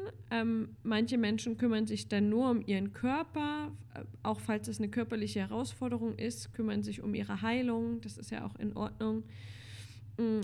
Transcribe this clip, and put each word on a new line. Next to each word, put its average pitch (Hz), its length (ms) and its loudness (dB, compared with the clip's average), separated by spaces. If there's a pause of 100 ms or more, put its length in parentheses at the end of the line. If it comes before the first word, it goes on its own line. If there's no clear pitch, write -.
(320)
Ähm, 226 380 2 (120)
manche 226 340 4
Menschen 226 400 2
kümmern 220 300 4
sich 214 220 -2
dann 202 200 6
nur 247 220 6
um 233 160 4
ihren 202 260 2
Körper, 302 800 0 (240)
äh, - 60 -8 (240)
auch 208 160 0
falls 208 260 0
es 220 120 -4
eine 214 100 2
körperliche 214 520 0
Herausforderung 226 760 -2
ist, 226 360 -4
kümmern 208 300 0
sich 208 200 -4
um 208 120 0
ihre 202 260 -2
Heilung. 233 600 2
Das 214 180 -10
ist - 140 -8
ja - 120 -6
auch 202 120 -6
in 208 200 -2
Ordnung. 220 460 -2 (960)
Mm, 220 260 4